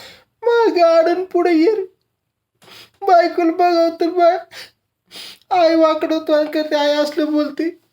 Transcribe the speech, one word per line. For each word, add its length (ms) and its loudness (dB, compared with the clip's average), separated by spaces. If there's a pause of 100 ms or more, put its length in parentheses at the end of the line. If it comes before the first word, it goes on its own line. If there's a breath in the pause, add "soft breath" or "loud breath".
(440 loud breath)
मागं 540 2
आडून 280 0
पुढे 280 0
ये 220 2
रे. 100 -6 (1160 loud breath)
बायकोला 500 2
बघावं 380 0
तर 200 -4
बा-, 1500 -4
आई 160 2
वाकडवतो 580 0
आणि 180 0
करते, 240 -4
आई 200 0
असलं 360 -2
बोलते, 480 -4 (140)